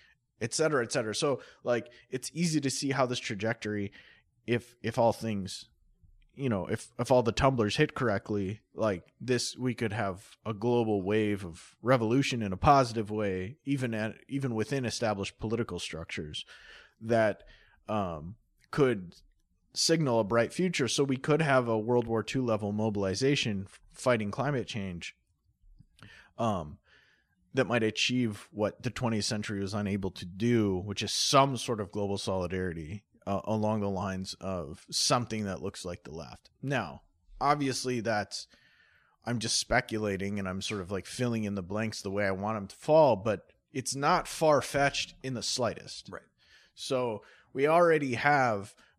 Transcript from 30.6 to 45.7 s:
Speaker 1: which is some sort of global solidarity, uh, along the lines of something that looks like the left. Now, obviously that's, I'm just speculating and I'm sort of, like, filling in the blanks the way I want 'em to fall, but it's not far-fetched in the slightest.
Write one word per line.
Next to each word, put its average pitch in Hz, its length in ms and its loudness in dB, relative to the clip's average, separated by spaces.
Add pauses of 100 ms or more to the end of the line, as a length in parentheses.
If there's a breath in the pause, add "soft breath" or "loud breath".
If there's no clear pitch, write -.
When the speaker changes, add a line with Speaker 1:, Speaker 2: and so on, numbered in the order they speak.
Speaker 1:
which 98 240 -6
is 104 100 -4
some 139 440 4
sort 113 240 -4
of 95 120 -6
global 101 260 -2
solidarity, 92 840 -4 (220)
uh, 98 180 -2
along 107 360 0
the 101 100 0
lines 95 500 -4
of 90 500 -8
something 110 540 0
that 92 180 -4
looks 95 220 -8
like 87 180 -10
the - 120 -14
left. 69 360 -16 (100)
Now, 117 420 -6 (380)
obviously 131 600 0
that's, 104 480 -4 (760 soft breath)
I'm 120 140 -4
just 110 220 -2
speculating 104 800 -2
and 98 100 -4
I'm 92 140 -6
sort 104 180 -6
of, 90 100 -8
like, 95 160 -6
filling 120 380 -2
in 101 100 -4
the 101 80 -4
blanks 104 400 -6
the 101 80 -6
way 101 160 0
I 98 60 2
want 101 240 -4
'em 98 120 -6
to - 80 -20
fall, 151 400 6
but 98 360 -2 (200)
it's 131 220 -6
not 147 320 2
far-fetched 143 960 2
in 131 120 -6
the 110 80 -6
slightest. - 680 -4